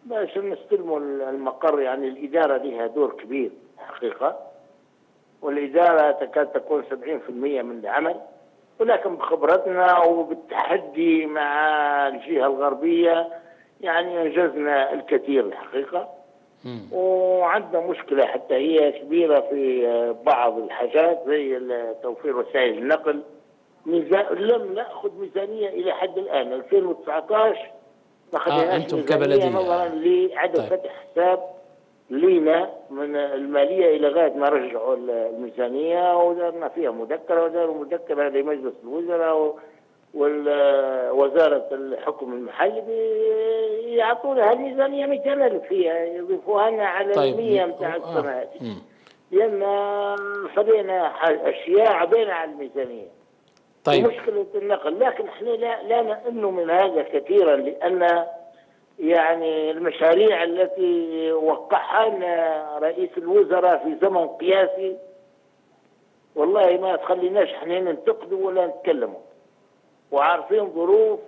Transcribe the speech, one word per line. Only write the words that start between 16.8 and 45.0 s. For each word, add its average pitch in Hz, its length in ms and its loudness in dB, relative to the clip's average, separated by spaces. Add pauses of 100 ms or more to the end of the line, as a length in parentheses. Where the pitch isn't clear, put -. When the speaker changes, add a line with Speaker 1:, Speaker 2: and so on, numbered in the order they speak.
Speaker 1:
وعندنا 185 880 2
مشكلة 143 460 0
حتى - 280 -4
هي 147 380 4
كبيرة 151 480 2
في 123 720 0 (120)
بعض 120 320 2
الحاجات 147 680 0
زي 139 300 0
ال-، 120 460 -6
توفير 127 340 -4
وسائل 127 420 0
النقل. 147 440 -2 (640)
ميزا-، 170 460 0
لم 208 400 0
نأخذ 214 380 -8 (100)
ميزانية 202 480 -6
إلى 180 240 -4
حد 185 260 -6
الآن، 143 340 -4
ألفين 185 340 2
وتسعتاش 175 680 0 (760)
ما 160 60 -2
Speaker 2:
آه، - 40 -4
Speaker 1:
خديناش 165 400 2
Speaker 2:
أنتم 156 140 -4
Speaker 1:
ميزانية 147 300 2
Speaker 2:
كبلدية. 185 220 4
Speaker 1:
نظرا 180 400 0
لعدم 165 720 2
Speaker 2:
طيب. 110 80 -6
Speaker 1:
فتح 185 220 -2 (220)
حساب 180 380 0 (600)
لينا 165 600 4 (200)
من 147 260 -6
المالية 143 800 2
إلى 147 120 2
غاية 156 240 4
ما 143 160 2
رجعوا 123 480 0
ال-، 123 140 -6
الميزانية، 123 1080 -2
ودارنا 170 520 0
فيها 165 220 -2
مذكرة، 156 540 -2
وداروا 165 400 -2
مذكرة 147 440 -4
لمجلس 139 540 -2
الوزراء 165 560 -2
و-، 151 200 0 (560)
وال-، 143 960 2
وزارة 139 600 4
الحكم 135 600 -6
المحلي 139 480 -4
بي-، 220 1080 -2
يعطونا 233 640 2
الميزانية 277 540 -2